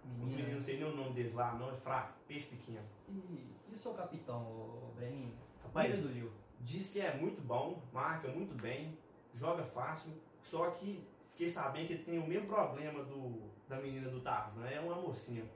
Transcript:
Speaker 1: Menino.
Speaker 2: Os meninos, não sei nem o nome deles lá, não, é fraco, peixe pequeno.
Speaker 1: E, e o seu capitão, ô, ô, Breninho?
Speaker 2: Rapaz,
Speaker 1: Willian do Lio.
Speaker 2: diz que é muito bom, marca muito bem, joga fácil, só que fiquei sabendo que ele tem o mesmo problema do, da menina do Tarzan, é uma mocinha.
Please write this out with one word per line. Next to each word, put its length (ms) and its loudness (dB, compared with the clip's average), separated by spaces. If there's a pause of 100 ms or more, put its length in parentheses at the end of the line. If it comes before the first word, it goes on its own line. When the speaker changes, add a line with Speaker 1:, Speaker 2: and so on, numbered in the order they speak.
Speaker 1:
Menino. 240 -4
Speaker 2:
Os 40 2
meninos, 220 0
não 80 0
sei 180 0
nem 120 2
o 40 -2
nome 180 0
deles 200 2
lá, 220 4
não, 160 -2
é 40 -2
fraco, 380 0 (140)
peixe 200 -4
pequeno. 380 -8 (220)
Speaker 1:
E, 40 -8 (580)
e 40 -8
o 40 -8
seu 160 -4
capitão, 480 -2
ô, 480 -6
ô, 60 -10
Breninho? 380 -4 (300)
Speaker 2:
Rapaz, 300 6
Speaker 1:
Willian 140 4
do 60 0
Lio. 180 -2 (300)
Speaker 2:
diz 280 -2
que 100 2
é 160 4
muito 260 2
bom, 400 2 (120)
marca 340 2
muito 320 0
bem, 380 -2 (380)
joga 280 4
fácil, 480 -2 (300)
só 300 4
que 340 -2 (280)
fiquei 140 4
sabendo 400 2
que 60 2
ele 100 0
tem 160 2
o 80 2
mesmo 200 4
problema 560 4
do, 400 -4 (260)
da 80 -2
menina 320 -2
do 120 -2
Tarzan, 460 0
é 120 0
uma 160 0
mocinha. 480 -2 (120)